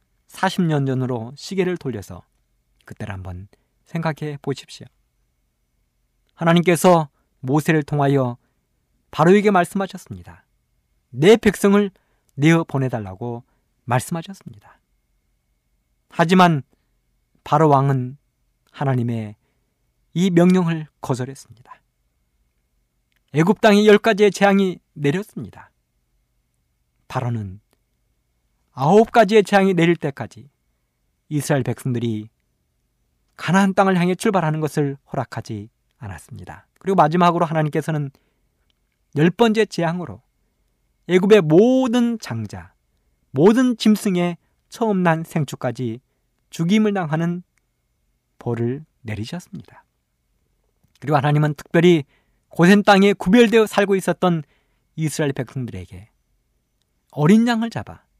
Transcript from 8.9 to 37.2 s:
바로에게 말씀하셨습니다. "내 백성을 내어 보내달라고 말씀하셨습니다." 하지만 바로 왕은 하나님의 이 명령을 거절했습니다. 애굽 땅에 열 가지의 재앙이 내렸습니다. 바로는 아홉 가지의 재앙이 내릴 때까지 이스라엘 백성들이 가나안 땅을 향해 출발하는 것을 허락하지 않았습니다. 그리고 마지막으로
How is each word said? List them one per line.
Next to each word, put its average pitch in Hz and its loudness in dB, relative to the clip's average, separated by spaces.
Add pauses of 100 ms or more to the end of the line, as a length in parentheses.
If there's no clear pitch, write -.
바로에게 190 4
말씀하셨습니다. 175 -6 (680)
"내 165 6
백성을 202 0 (420)
내어 165 2
보내달라고 120 -8 (420)
말씀하셨습니다." - -8 (1300)
하지만 170 2 (800)
바로 151 2
왕은 135 0 (540)
하나님의 117 -6 (800)
이 185 -2
명령을 170 2 (140)
거절했습니다. - -12 (1500)
애굽 165 0
땅에 208 4
열 208 8
가지의 208 2
재앙이 196 0 (140)
내렸습니다. 147 -6 (1400)
바로는 110 -8 (1120)
아홉 180 2
가지의 214 4
재앙이 196 2
내릴 170 2
때까지 131 -10 (800)
이스라엘 143 -2
백성들이 117 -6 (1120)
가나안 190 0
땅을 190 2
향해 180 -2
출발하는 160 -2
것을 143 -4 (160)
허락하지 110 -10 (280)
않았습니다. 95 -20 (100)
그리고 190 -6
마지막으로 175 2